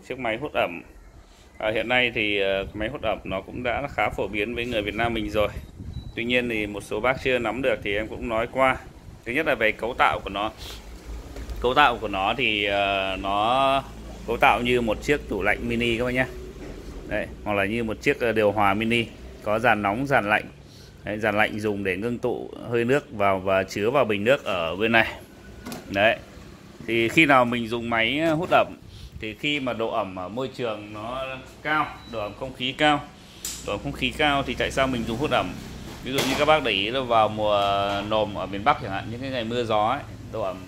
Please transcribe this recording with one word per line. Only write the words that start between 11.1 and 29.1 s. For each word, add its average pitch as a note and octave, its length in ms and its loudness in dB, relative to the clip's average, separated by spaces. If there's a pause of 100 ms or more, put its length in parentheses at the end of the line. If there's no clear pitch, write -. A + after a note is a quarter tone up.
Cấu B2 120 2
tạo C3 240 6
của A2 100 -6
nó G2 300 0
thì, G#2+ 280 2
ờ, G2 560 2
nó B2 600 2 (460)
cấu A#2 100 -2
tạo A#2+ 240 6
như B2 200 2
một G#2 220 -2
chiếc C#3+ 260 0
tủ G2+ 120 -2
lạnh G#2 280 0
mini A#2 280 2
các B2 80 0
bác B2 80 -2
nhé. B2+ 120 2 (840)
Đấy, G2+ 200 -4 (160)
hoặc G#2 100 -4
là G2 120 2
như A#2 180 -2
một G#2+ 180 -4
chiếc, C#3+ 180 2
ờ, A#2 120 2
điều G#2+ 200 4
hòa G2+ 220 4
mini, A2+ 320 2 (380)
có G#2+ 160 0
dàn A2+ 220 4
nóng, G#2+ 260 0
dàn A2+ 220 4
lạnh. G#2+ 140 4 (600)
Đấy, G#2 160 -6
dàn G#2+ 180 2
lạnh G#2+ 220 2
dùng G#2 240 -2
để F#2 140 0
ngưng A#2 200 -4
tụ G2 320 -4 (200)
hơi A#2 160 2
nước C#3 260 2
vào G2+ 280 4
và F#2+ 240 4
chứa G#2 260 0
vào C3+ 160 4
bình G#2 180 0
nước C3+ 220 2
ở F2 300 -2
bên A2 160 2
này. A2+ 160 6 (840)
Đấy. G2+ 280 6 (720)
Thì A2+ 220 2
khi D#3+ 160 6
nào C3 200 8
mình A#2 220 -2
dùng A#2 220 -4
máy, A#2 300 0
ờ, E3 140 2
hút D#3 180 -2
ẩm A#2 160 6 (520)